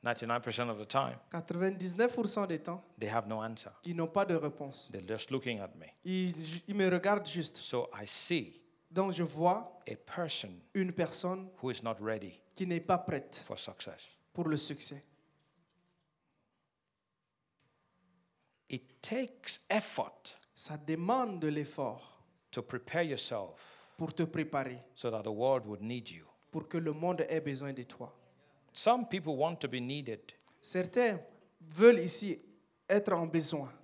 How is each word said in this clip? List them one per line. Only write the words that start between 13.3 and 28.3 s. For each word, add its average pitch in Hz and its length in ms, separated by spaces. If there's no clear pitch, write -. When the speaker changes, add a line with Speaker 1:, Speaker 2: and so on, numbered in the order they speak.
Speaker 1:
for - 100
success. - 420
Speaker 2:
pour 170 160
le 156 100
succès. 143 460
Speaker 1:
It - 320
takes - 580
effort - 640
Speaker 2:
Ça - 240
demande 180 640
de 156 80
l'effort 143 720
Speaker 1:
to 123 100
prepare 131 420
yourself 117 500
Speaker 2:
pour 160 160
te 175 100
préparer, 143 580
Speaker 1:
so - 160
that 110 120
the 110 80
world 120 340
would 104 160
need 117 280
you. 82 160
Speaker 2:
pour 160 160
que - 100
le 160 160
monde 165 340
ait 160 140
besoin 139 320
de 127 100
toi. - 300